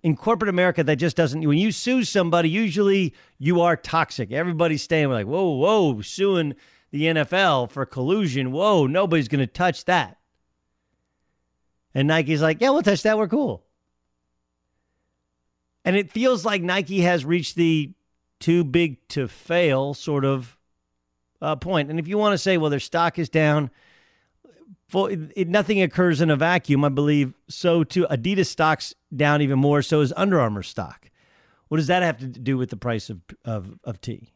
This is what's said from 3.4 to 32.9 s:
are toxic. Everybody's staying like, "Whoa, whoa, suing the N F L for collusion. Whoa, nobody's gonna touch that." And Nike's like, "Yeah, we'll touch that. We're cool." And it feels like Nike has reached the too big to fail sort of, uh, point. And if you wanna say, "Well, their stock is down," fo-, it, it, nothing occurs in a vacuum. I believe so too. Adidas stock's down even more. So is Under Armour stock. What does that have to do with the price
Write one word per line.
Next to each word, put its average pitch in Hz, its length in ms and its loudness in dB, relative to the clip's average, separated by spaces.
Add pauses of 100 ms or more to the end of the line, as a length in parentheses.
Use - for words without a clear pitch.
are 170 160 2
toxic. - 540 -4
Everybody's 160 500 -2
staying 151 300 0
like, 104 160 -2
"Whoa, 160 300 -2
whoa, 156 440 2
suing 175 540 -2 (340)
the 151 180 -2
N 165 100 0
F 143 160 0
L 156 340 2
for 135 180 -6
collusion. 135 680 -2
Whoa, 170 360 2
nobody's 160 400 0
gonna 135 180 0
touch - 400 -4
that." 160 320 -2 (1800)
And 135 140 2
Nike's 156 340 2
like, 160 180 0
"Yeah, 269 120 2
we'll 294 100 2
touch 196 220 0
that. 214 140 2
We're 214 100 0
cool." 214 360 -2 (2250)
And 185 100 2
it 202 160 -2
feels 233 340 0
like 202 180 -2
Nike 180 380 -2
has 175 220 2
reached 165 320 -2
the 160 360 0 (480)
too 170 240 2
big 151 460 -2
to 131 180 -4
fail 143 680 -2
sort 143 320 -4
of, 135 320 -4 (840)
uh, 151 140 -2
point. 151 360 -4
And 165 80 -4
if 156 80 -8
you 202 100 -4
wanna 208 220 2
say, 190 180 2
"Well, 156 140 0
their 143 80 -2
stock 170 400 -2
is 151 100 -4
down," 151 400 2 (1160)
fo-, 196 180 0
it, 196 140 -4 (160)
it, 185 120 -2
nothing 196 320 0
occurs 175 420 2
in 160 100 4
a 147 40 4
vacuum. 147 480 2
I 147 60 2
believe 143 460 2 (120)
so 170 360 0
too. 175 260 0
Adidas 170 380 0
stock's - 480 -2 (200)
down 147 260 2
even 135 180 2
more. 143 220 2
So 151 200 0
is 127 140 0
Under 185 240 2
Armour 104 240 -2
stock. - 460 -12 (580)
What 156 100 -2
does 147 100 0
that 180 160 2
have 156 160 -2
to 131 80 -10
do 127 300 -4
with 127 120 -4
the 110 80 -10
price 113 320 -6